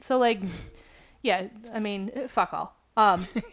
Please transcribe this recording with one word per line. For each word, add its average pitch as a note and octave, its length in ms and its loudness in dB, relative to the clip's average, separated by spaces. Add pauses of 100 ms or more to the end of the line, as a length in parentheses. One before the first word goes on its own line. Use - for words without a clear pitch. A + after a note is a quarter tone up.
So, B3+ 180 0
like, A#3 220 4 (840)
yeah, F#3+ 240 0 (260)
I A3 80 -4
mean, G3+ 300 -4 (180)
fuck F#3 240 0
all. D#3 240 -8 (200)
Um, F#3+ 300 6 (260)